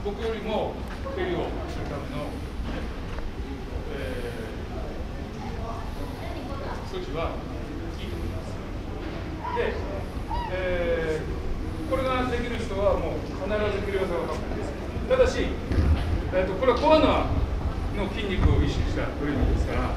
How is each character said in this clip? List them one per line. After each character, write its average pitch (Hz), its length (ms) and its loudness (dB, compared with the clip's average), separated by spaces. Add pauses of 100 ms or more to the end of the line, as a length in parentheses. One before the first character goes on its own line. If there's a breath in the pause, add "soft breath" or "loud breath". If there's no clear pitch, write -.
僕 202 160 -4
よ 226 140 0
り 202 80 -6
も 185 320 -2 (400)
蹴 123 80 -2
り 117 140 0
を - 100 0 (240)
す - 80 -4
る - 80 -4
た - 80 -4
め - 160 -4
の、 - 160 -4 (1700)
え - 400 -4 (2500)
ー、 - 0 -
措 - 80 -4
置 - 160 -4
は 165 240 -2 (640)
い - 0 -
い - 80 -4
と - 80 -4
思 - 80 -4
い - 80 -
ま - 80 -4
す。 - 80 -8 (1040)
で、 - 240 2 (720)
え 170 720 2
ー、 - 680 -2
こ 262 100 2
れ 262 40 0
が 262 240 2
で 233 120 0
き 247 120 -2
る 247 80 -2
人 - 240 -2
は 196 160 6
も - 160 0
う - 160 -4
必 - 160 -4
ず 202 400 2
蹴 190 60 -2
り 196 60 2
技 190 120 2
が 170 160 0
分 - 0 -
か - 80 -2
っ - 80 -2
て - 160 -2
い - 0 -
ま - 80 -2
す。 - 80 -4 (320)
た 254 100 4
だ 254 140 8
し、 - 160 2 (880)
え 185 80 4
ー 185 60 2
と、 - 60 0
こ 262 120 2
れ 247 60 8
は 226 80 4
コ 311 160 10
ア - 20 10
な - 320 6 (640)
の - 160 0
筋 214 160 -2
肉 190 240 6
を - 80 6
意 165 80 6
識 - 240 2
し - 60 0
た 139 100 0 (160)
ト - 20 0
レ 147 60 0
ー 135 80 0
ニ 123 60 4
ン - 20 4
グ - 80 4
で - 60 2
す - 80 2
か - 60 0
ら 127 220 2